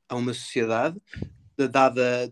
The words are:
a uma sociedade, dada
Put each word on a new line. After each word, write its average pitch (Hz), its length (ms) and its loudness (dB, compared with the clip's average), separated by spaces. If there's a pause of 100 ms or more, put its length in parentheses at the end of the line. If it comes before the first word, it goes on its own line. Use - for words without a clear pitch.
a 127 80 -8
uma 123 180 -2
sociedade, 120 680 -2 (680)
dada 123 640 2